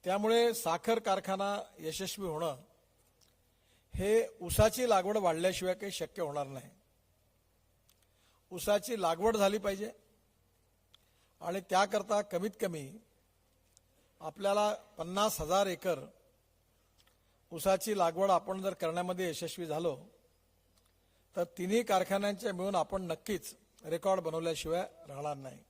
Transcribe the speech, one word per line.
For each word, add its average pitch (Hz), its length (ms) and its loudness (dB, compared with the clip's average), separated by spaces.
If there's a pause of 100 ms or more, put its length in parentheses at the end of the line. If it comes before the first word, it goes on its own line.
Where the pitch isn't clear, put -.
त्यामुळे 220 500 4
साखर 175 440 0
कारखाना 196 640 -2 (160)
यशस्वी 180 480 -6
होणं 156 300 -2 (1400)
हे 214 340 2 (120)
ऊसाची 220 480 4
लागवड 202 280 4
वाढल्याशिवाय 185 580 2
काही 190 180 -8
शक्य - 300 -6
होणार 143 240 -4
नाही. 135 240 -14 (1800)
ऊसाची 208 500 0
लागवड 180 340 4
झाली 202 220 4
पाहिजे 202 340 -4 (1500)
आणि 175 200 -6 (100)
त्याकरता 202 500 2
कमीत 202 300 -2 (100)
कमी 165 380 -6 (1200)
आपल्याला 202 540 0
पन्नास 190 680 -2
हजार 185 260 2
एकर 170 340 -2 (1500)
ऊसाची 190 460 0
लागवड 180 320 2
आपण 185 320 2
जर 190 120 -2
करण्यामध्ये 180 540 -2
यशस्वी 165 380 -6
झालो, 156 320 -2 (1400)
तर 175 80 -2
तिन्ही 190 380 0
कारखान्यांच्या 202 720 0
मिळून 190 200 -4
आपण 185 280 0
नक्कीच 175 540 -6 (280)
रेकॉर्ड 180 360 0
बनवल्याशिवाय 165 680 -2 (200)
राहणार 143 280 -6
नाही. 135 220 -16 (120)